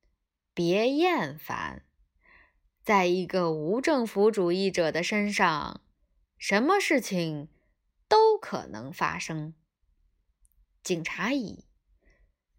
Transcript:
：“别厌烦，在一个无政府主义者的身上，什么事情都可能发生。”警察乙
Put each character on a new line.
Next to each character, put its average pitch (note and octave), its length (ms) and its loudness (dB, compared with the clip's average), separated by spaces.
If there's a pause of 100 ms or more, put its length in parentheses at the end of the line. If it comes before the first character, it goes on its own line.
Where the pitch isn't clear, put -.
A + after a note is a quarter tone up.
(520)
：“别 F#3+ 380 2
厌 C#4+ 480 0
烦， D#2 480 -10 (960)
在 G3 240 4
一 F3+ 200 0
个 F3 260 0
无 D#3+ 280 -2
政 C4+ 260 0
府 G#3 240 4
主 F#3+ 200 0
义 F#3+ 200 0
者 E3 200 0
的 D#3+ 140 -2
身 G#3 280 -2
上， E3+ 500 0 (540)
什 G3 240 0
么 F#4 200 4
事 D#4 200 2
情 D#3+ 480 -4 (600)
都 A4 280 6
可 A#2 300 -6
能 A2 260 -12
发 E3+ 260 -2
生。” D#3 360 -8 (1300)
警 E3 220 -2
察 G#3+ 280 -4
乙 B3+ 320 -6 (960)